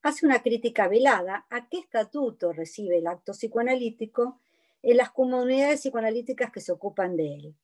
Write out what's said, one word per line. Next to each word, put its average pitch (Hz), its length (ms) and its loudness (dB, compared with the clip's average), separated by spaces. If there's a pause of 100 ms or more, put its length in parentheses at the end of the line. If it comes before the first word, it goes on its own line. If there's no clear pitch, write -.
Hace 294 240 0
una 277 160 6
crítica 226 460 0
velada 202 600 2
a 233 200 -10
qué 359 100 -8
estatuto 226 720 -4
recibe 175 440 -4
el 165 100 0
acto 175 260 -8
psicoanalítico 233 1080 -2 (400)
en 240 160 6
las - 140 4
comunidades 262 720 2
psicoanalíticas 233 720 -4
que - 80 -14
se 180 120 -8
ocupan 185 440 -4
de 151 200 -2
él. 147 280 -18